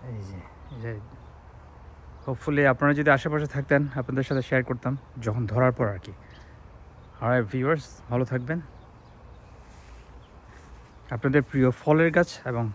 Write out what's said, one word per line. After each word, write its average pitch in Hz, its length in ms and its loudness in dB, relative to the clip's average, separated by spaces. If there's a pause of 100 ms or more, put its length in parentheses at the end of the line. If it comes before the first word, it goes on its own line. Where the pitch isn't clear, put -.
এই 113 200 -10
যে, 95 180 -12 (340)
এই 117 60 -12
যে, 113 180 -8 (1300)
hopefully 143 420 2
আপনারা 143 260 4
যদি 147 160 2
আশেপাশে 151 380 2
থাকতেন, 139 480 2
আপনাদের 131 280 -2
সাথে 135 180 -2
শেয়ার 127 220 0
করতাম 127 340 -4 (240)
যখন 110 240 -2
ধরার 123 260 2
পর 120 180 -2
আর 98 100 -8
কি। 101 120 -16 (1080)
All - 20 -6
right, 120 280 2
ভিউয়ার্স, 139 580 -2
ভালো 123 160 0
থাকবেন। 127 360 -4 (2500)
আপনাদের 135 320 2
প্রিয় 131 300 2
ফলের 160 400 4
গাছ 175 340 2
এবং 117 300 -4